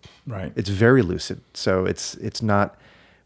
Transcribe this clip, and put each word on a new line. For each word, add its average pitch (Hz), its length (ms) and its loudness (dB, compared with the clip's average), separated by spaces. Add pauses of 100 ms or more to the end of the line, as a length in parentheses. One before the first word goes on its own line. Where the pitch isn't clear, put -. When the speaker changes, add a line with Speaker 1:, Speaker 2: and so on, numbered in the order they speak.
(260)
Speaker 1:
Right. 98 300 -10
Speaker 2:
It's 90 120 -4
very 113 340 6
lucid. - 380 -4 (120)
So 95 340 0
it's, - 300 -4
it's - 260 -10
not 104 340 2 (500)